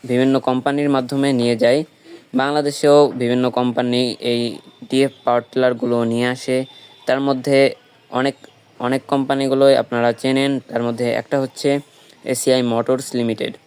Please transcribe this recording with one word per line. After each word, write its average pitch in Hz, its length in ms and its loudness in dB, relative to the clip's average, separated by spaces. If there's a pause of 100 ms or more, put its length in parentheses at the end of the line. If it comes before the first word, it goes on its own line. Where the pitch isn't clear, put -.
বিভিন্ন 131 360 2
কোম্পানির 139 500 -2
মাধ্যমে 139 440 0
নিয়ে 120 220 0
যায়। 127 280 2 (520)
বাংলাদেশেও 143 720 4
বিভিন্ন 123 420 0
কোম্পানি 123 680 0
এই 120 380 -2 (320)
ডিএফ 135 220 2 (120)
পাওয়ার 120 280 0
টিলারগুলো 120 520 0
নিয়ে 117 240 0
আসে। 127 380 -4 (400)
তার 131 140 0
মধ্যে 139 560 2 (340)
অনেক, 131 260 -2 (440)
অনেক 127 280 -2
কোম্পানিগুলোই 135 680 2
আপনারা 120 360 0
চেনেন, 135 480 -2
তার 120 240 -6
মধ্যে 120 280 -2
একটা 117 280 -2
হচ্ছে 139 400 -2 (440)
এসিআই 127 380 0
মোটরস 120 520 -2
লিমিটেড। 117 400 -4 (140)